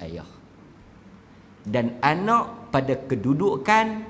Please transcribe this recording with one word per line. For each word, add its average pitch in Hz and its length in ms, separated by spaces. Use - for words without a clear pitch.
ayah. 82 240
Dan 117 400
anak 196 720
pada 131 240
kedudukan 202 1120